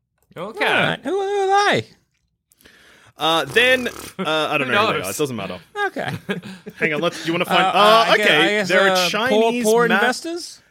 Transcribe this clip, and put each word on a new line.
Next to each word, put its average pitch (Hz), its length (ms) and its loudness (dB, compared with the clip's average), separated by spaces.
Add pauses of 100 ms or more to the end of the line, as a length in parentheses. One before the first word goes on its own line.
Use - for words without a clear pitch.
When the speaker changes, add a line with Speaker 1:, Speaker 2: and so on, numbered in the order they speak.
(360)
Speaker 1:
Okay. 226 300 -6
Speaker 2:
All 180 80 2
right. 165 300 0
Who, 262 60 -8
who 370 100 -4
are 392 520 0
they? 120 160 -2 (1300)
Speaker 3:
Uh, 156 280 0
then, 247 420 2 (300)
uh, 156 320 -2
I 151 80 -2
don't 135 100 -2
Speaker 1:
Who 123 60 -2
Speaker 3:
know 208 140 2
who 196 60 0
they - 60 -2
Speaker 1:
knows? 90 80 -6
Speaker 3:
are. 101 40 -6
It - 60 -8
doesn't 135 180 -2
matter. 92 240 -10 (280)
Speaker 2:
Okay. - 240 -8 (320)
Speaker 3:
<laughs> 190 340 -18
Hang 160 160 -2
on. 147 80 -4
Let's, 170 200 -4
do 156 60 -8
you 165 60 -2
wanna 175 120 -2
find, 180 160 2
Speaker 2:
Uh, 190 60 2
Speaker 3:
uh, 180 40 0
Speaker 2:
uh, 214 380 6
I - 80 4
guess, 208 100 0
Speaker 3:
okay. 160 140 4
Speaker 2:
I 175 60 2
guess, 208 220 0
Speaker 3:
They're 190 180 4
a 190 60 2
Speaker 2:
uh, 180 160 2
Speaker 3:
Chinese 226 540 0
Speaker 2:
poor, 214 100 2
poor 233 160 2
Speaker 3:
ma- 190 60 2
Speaker 2:
investors? 254 760 -4